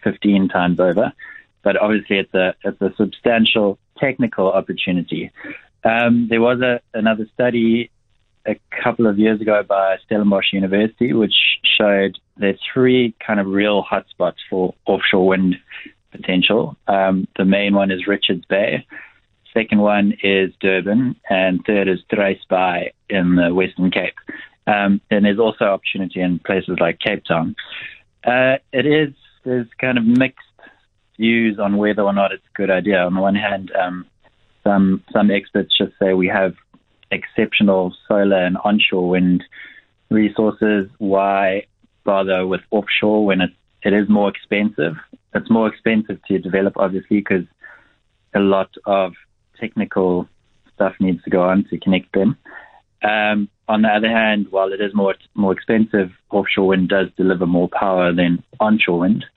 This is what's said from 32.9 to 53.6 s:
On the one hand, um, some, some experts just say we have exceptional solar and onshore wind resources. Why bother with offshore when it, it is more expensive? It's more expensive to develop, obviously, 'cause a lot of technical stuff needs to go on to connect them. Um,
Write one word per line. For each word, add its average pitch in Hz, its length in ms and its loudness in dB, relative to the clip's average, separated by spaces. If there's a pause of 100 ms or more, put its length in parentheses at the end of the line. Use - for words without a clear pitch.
On 90 140 0
the 95 80 -2
one 98 140 2
hand, 101 360 -4 (100)
um, 90 240 -6 (600)
some, 95 480 2
some 104 180 4
experts 98 460 -2
just 98 220 -2
say 95 120 2
we 92 160 2
have 95 260 0 (580)
exceptional 95 840 0 (140)
solar 98 340 2
and 92 180 -2
onshore 98 460 0
wind 90 340 2 (680)
resources. 107 880 0
Why 98 720 0 (360)
bother 95 420 0
with 92 140 -2 (100)
offshore 107 560 0
when 95 140 0
it, 85 120 -2 (320)
it 101 100 2
is 101 160 2
more 104 180 2
expensive? 107 720 -4 (360)
It's - 160 -4
more 113 200 2
expensive 107 560 -2
to 95 140 0
develop, 95 360 -2
obviously, 98 460 -2
'cause 92 240 -2 (880)
a 101 80 2
lot 98 340 0 (100)
of 98 280 0 (440)
technical 95 720 -2 (480)
stuff 95 240 -2
needs 92 240 -2
to - 60 -12
go - 140 2
on 95 260 2
to 85 80 -8
connect 95 340 -2
them. 98 240 0 (640)
Um, 107 460 0 (220)